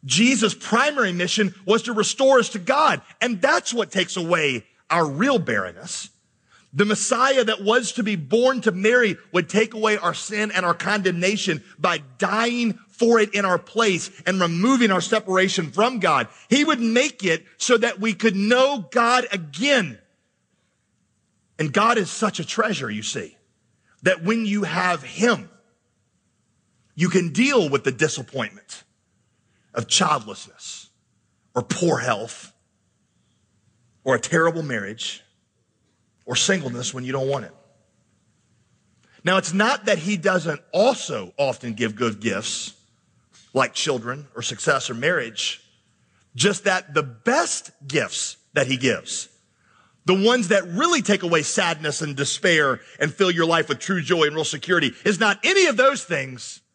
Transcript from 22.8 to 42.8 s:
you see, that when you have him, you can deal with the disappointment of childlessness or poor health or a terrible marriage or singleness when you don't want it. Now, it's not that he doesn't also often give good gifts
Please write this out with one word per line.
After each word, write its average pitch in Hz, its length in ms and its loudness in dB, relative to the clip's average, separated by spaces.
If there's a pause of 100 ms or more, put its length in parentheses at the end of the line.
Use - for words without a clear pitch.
you 107 140 -8
see, 98 320 -8 (680)
that 180 200 2
when 220 220 0
you 208 180 -2
have 175 400 -2
him, 208 460 0 (1500)
you 175 140 0
can 175 240 0
deal 240 340 4
with 139 160 0
the 135 80 0
disappointment 123 920 -6 (880)
of 120 140 -6
childlessness - 1000 -4 (680)
or 123 60 -2
poor 151 380 0
health 117 540 -6 (1500)
or 131 120 2
a 117 40 0
terrible 165 440 0
marriage 113 580 -8 (1040)
or 123 100 -6
singleness 127 580 -2
when 127 100 -10
you 127 80 -8
don't 135 160 -2
want 135 180 -4
it. - 80 -20 (1700)
Now, 185 140 2
it's 170 160 -2
not 220 320 0
that 208 120 2
he 185 200 -2
doesn't 165 440 -2 (120)
also 165 640 0
often 127 360 -2
give 107 220 -4
good 110 240 -2
gifts 107 540 -6 (800)